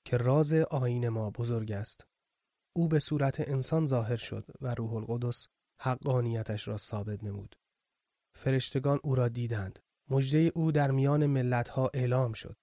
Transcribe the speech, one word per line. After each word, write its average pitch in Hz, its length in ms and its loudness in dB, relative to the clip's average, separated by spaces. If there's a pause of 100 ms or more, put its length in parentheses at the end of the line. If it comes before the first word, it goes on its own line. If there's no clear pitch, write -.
که 123 120 0
راز 147 360 4
آیین 123 560 2
ما 110 200 -2
بزرگ 113 420 -2
است. - 360 -8 (680)
او 170 120 2
به 151 120 4
صورت 143 500 0
انسان 147 360 2
ظاهر 120 300 0
شد 104 340 -8 (120)
و 123 140 -4
روح 113 180 -4
القدس 120 540 -4 (340)
حقانیتش 120 880 -2
را 107 100 -4
ثابت 104 460 -6
نمود. 101 320 -10 (800)
فرشتگان 135 680 0
او 135 120 0
را 123 120 4
دیدند. 113 520 -4 (300)
مژدهٔ 135 460 4
او 160 160 2
در 143 200 2
میان 139 340 4
ملت‌ها 127 680 2
اعلام 123 400 0
شد. - 300 -12